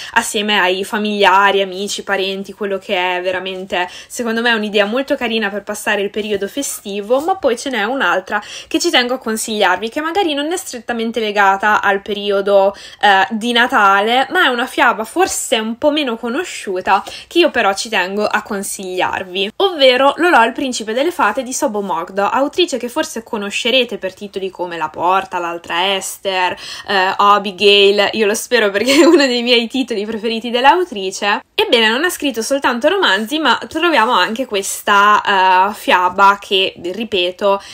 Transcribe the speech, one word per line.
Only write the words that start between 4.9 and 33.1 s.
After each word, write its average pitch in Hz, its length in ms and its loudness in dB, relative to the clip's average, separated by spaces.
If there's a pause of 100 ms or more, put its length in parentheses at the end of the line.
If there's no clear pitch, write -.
carina 226 320 -4
per 202 160 -6
passare 208 380 -4
il 202 80 -4
periodo 208 400 -6
festivo, 214 720 -4
ma 381 160 -2
poi 254 200 0
ce - 120 -8
n'è 226 140 -2
un'altra 208 600 -2 (240)
che - 100 -4
ci 339 120 -2
tengo 247 240 0
a 262 60 -6
consigliarvi, 214 680 -2
che 269 140 -6
magari 339 320 -2
non 294 180 -4
è 370 60 -2
strettamente 233 640 -6
legata 208 600 2
al 202 200 0
periodo, 202 760 2 (240)
eh, 190 300 6
di 226 240 -4
Natale, 233 800 4
ma 349 160 2
è - 20 -
una 247 180 -2
fiaba 226 380 0
forse - 540 0
un 220 180 -4
po' 294 140 2
meno 277 260 -2
conosciuta, 220 840 -2 (260)
che - 120 0
io 311 120 4
però 202 220 0
ci - 140 -6
tengo 196 280 -2 (100)
a 208 160 0
consigliarvi, 190 1160 -4
ovvero 269 600 4
Lolò 294 260 4
il 240 80 2
principe 240 420 -6
delle 285 180 0
fate 240 320 -2
di 254 100 -10
Sobo 214 280 -2
Mogdo, 190 420 -4
autrice 277 540 0
che 240 120 -8
forse 226 320 -6
conoscerete 226 800 -2
per 185 160 -8
titoli 196 340 -10
come 175 260 -8
La 156 140 -4
porta, 185 480 -2
l'altra 170 580 -4
Esther, 185 640 -4 (300)
eh, 190 280 2
Abigail, 202 1000 4
io 220 120 0
lo 202 80 2
spero 226 380 0
perché 247 300 4
è 285 40 8
uno 285 220 6
dei 240 160 0
miei 240 240 2
titoli 226 400 -4
preferiti 226 420 -6
dell'autrice. 240 920 0 (180)
Ebbene, 247 300 4
non 254 140 0
ha 359 60 0
scritto 254 320 -4
soltanto 269 460 0
romanzi, 285 520 0